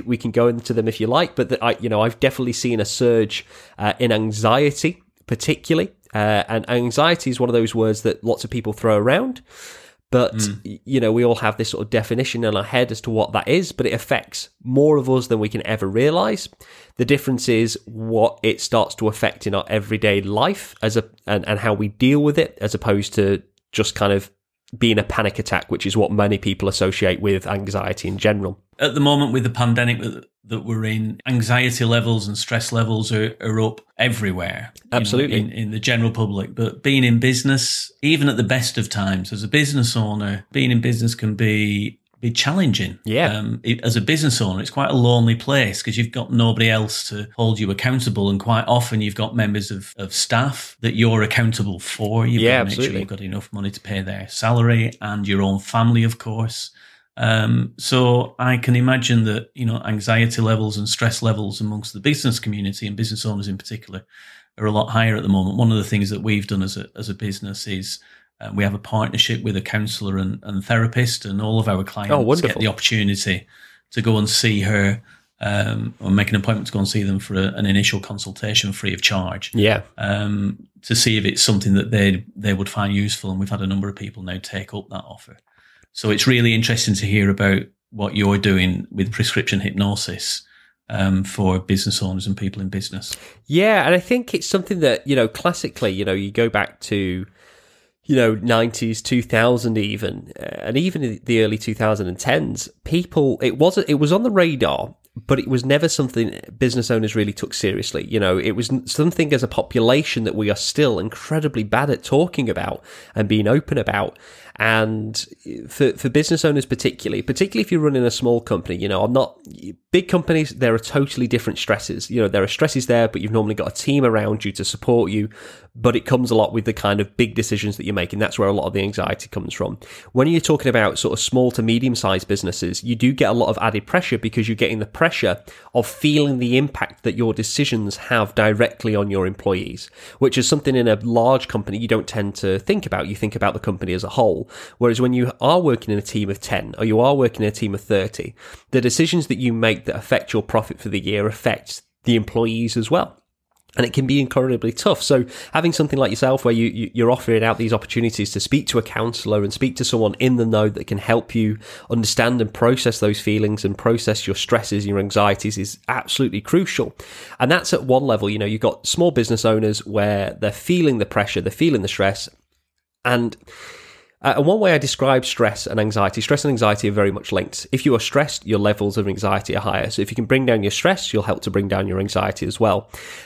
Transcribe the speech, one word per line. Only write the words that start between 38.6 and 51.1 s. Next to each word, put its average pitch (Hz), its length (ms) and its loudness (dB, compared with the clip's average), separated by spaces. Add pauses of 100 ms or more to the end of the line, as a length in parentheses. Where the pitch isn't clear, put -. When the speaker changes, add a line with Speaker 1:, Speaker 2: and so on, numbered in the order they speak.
Speaker 2:
of 107 120 -2
times, 95 420 -2
as 107 120 -6
a 110 40 -4
business 143 480 2
owner, 104 560 -2
being 131 200 2
in 117 100 2
business 117 340 0
can 107 200 -2
be, 107 640 0 (200)
be 120 120 -2
challenging. 131 760 0
Speaker 1:
Yeah. 120 280 0
Speaker 2:
Um, 110 300 -6
it, 120 200 -2
as 117 120 0
a 113 60 0
business 147 400 0
owner, 95 200 -2
it's - 80 -10
quite 139 220 -2
a 135 40 2
lonely 120 400 4
place 127 460 0
'cause 120 140 -4
you've 117 160 -2
got 123 220 -6
nobody 113 360 4
else 110 400 -2
to 104 180 -8 (100)
hold 113 220 0
you 98 120 -2
accountable. 120 580 0
And 98 100 0
quite 113 280 0
often 117 340 0
you've 104 140 -4
got 110 220 -4
members 104 340 -2
of, 95 260 -12
of 98 160 -10
staff - 680 -2
that 113 140 -2
you're 113 280 4